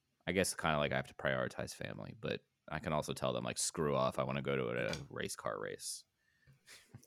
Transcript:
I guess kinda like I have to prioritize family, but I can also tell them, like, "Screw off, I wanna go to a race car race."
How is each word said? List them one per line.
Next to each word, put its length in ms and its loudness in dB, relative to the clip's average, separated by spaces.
I 60 -2
guess 220 4
kinda 240 4
like 160 4
I 20 2
have 120 0
to 60 -18
prioritize 600 0
family, 460 -8
but 180 -2
I 80 -2
can 140 0
also 180 2
tell 220 0
them, 100 0
like, 140 -2
"Screw 380 2
off, 220 4
I 60 2
wanna 180 0
go 140 0
to 320 0
a 60 0
race 260 -6
car 240 -4
race." 460 -8